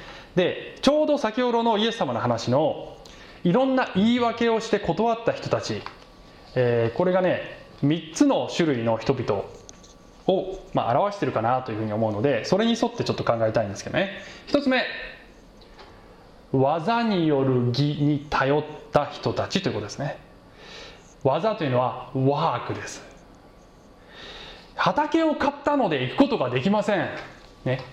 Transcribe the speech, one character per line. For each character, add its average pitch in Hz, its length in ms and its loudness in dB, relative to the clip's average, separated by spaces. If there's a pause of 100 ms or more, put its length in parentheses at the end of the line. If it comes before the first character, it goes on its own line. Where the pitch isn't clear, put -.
(360)
で、 - 440 -2
ち - 80 4
ょ 302 160 4
う - 20 -2
ど 294 120 2
先 247 240 -2
ほ 247 100 0
ど 233 100 0
の 226 160 2
イ 214 80 2
エ 220 60 0
ス - 60 -8
様 143 160 -2
の 110 60 -2
話 117 300 -2
の、 - 460 0 (460)
い 175 100 2
ろ 254 120 4
ん 262 100 2
な 254 220 0
言 226 180 4
い 247 60 2
訳 233 280 0
を 226 120 2
し 220 100 -6
て 208 80 2
断 214 360 0
っ 226 100 -8
た 143 80 2
人 - 160 -6
た 117 120 0
ち、 104 220 -6 (720)
え 120 400 2
ー、 - 20 -10
こ 175 80 2
れ 180 80 2
が 185 80 2
ね、 165 380 -2 (240)
三 156 320 0
つ 294 120 6
の 175 280 0
種 156 200 2
類 117 100 -2
の 113 140 2
人 - 160 0
々 107 300 -2 (840)
を、 - 340 0 (120)
ま 117 180 0
あ、 131 80 4
表 202 180 0
し - 40 -6
て 143 60 0
る 123 60 -2
か 113 100 0
な 127 200 2
と 113 100 -8
い 107 40 -6
う - 20 -6
ふ 110 40 -4
う - 20 -4
に 107 80 -4
思 110 180 0
う - 20 -2
の 104 100 -4
で、 131 220 2
そ 185 140 2
れ 226 80 2
に 233 140 0
沿 240 80 6
っ - 60 0
て 123 100 -2
ち - 60 -2
ょ - 40 2
っ - 20 -10
と - 80 -4
考 113 220 2
え 113 60 2
た 113 100 2
い 101 40 0
ん 98 40 -6
で 98 60 -8
す - 80 -12
け - 60 -8
ど - 80 -2
ね。 190 220 -4 (260)
一 285 160 2
つ 269 60 0
目、 254 160 2 (1700)
技 160 500 2
に 190 240 2
よ 139 180 2
る 127 240 2
義 143 320 0
に 147 280 0
頼 135 300 2
っ 147 60 -2 (280)
た 147 140 4
人 - 260 -4
た 101 160 -2
ち 190 140 0
と 156 60 -2
い - 20 -4
う 107 40 -4
こ 104 60 -4
と 107 60 -8
で - 40 -10
す - 80 -14
ね。 139 200 -6 (1080)
技 170 320 2
と 170 80 -4
い 139 40 0
う - 20 0
の 123 100 2
は 120 340 -2
ワ 135 460 2
ー - 60 -10
ク 113 80 -6
で 101 120 -10
す。 - 160 -14 (1700)
畑 302 480 2
を 311 120 2
買 285 160 -2
っ - 20 -2 (120)
た 285 120 2
の 240 120 2
で 139 160 0
行 127 120 -6
く - 0 -
こ 269 120 8
と 226 100 -2
が 131 120 0
で 127 100 0
き 190 100 2
ま 208 120 2
せ 208 140 0
ん。 135 120 0 (560)
ね、 131 180 -2 (100)